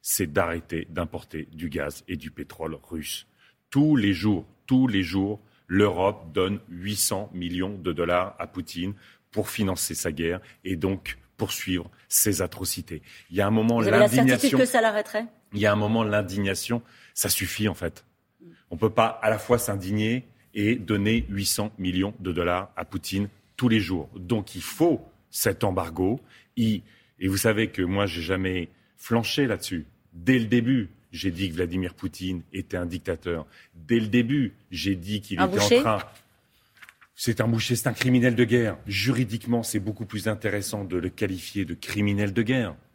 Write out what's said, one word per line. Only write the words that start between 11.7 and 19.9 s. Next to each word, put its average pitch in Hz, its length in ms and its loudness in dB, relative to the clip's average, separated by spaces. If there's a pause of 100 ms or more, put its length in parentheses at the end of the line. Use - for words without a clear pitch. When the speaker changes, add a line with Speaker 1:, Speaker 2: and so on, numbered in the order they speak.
Speaker 1:
ses 98 320 2
atrocités. 87 600 -6 (260)
Il 85 80 -4
y 104 40 4
a 98 40 4
un 104 60 2
moment, 113 300 4
Speaker 2:
Vous 110 60 2
avez - 120 6
la 208 80 10
certitude 208 100 4 (120)
Speaker 1:
l'indignation 254 280 4
Speaker 2:
que 254 80 8
ça 247 160 2
l'arrêterait ? 214 440 0 (280)
Speaker 1:
Il 101 60 -4
y 104 80 4
a 104 40 6
un 104 40 4
moment, 107 280 2
l'indignation, 104 760 0 (320)
ça - 160 -2
suffit 101 380 -2
en 90 80 0
fait. - 280 -6 (680)
On 87 60 -8
peut 107 120 2
pas 113 320 2
à 110 80 2
la 110 80 2
fois 120 220 2
s'indigner 107 680 -2 (300)